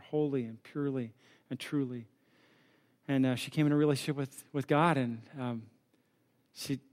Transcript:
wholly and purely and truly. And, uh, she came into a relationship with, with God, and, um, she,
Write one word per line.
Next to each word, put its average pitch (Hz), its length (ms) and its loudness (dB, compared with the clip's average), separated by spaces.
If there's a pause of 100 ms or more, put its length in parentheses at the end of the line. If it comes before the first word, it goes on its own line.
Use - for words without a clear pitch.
wholly 143 360 0
and 113 180 -14
purely 135 500 -6 (360)
and 131 100 -8
truly. 123 480 -4 (1000)
And, 135 180 4
uh, 127 100 2
she - 160 -6
came 151 140 2
into 147 100 4
a 147 40 4
relationship 147 360 2
with, 135 360 -8
with 135 160 -4
God, 156 300 4
and, 117 240 -2 (180)
um, 120 240 -6 (920)
she, 135 260 -8 (140)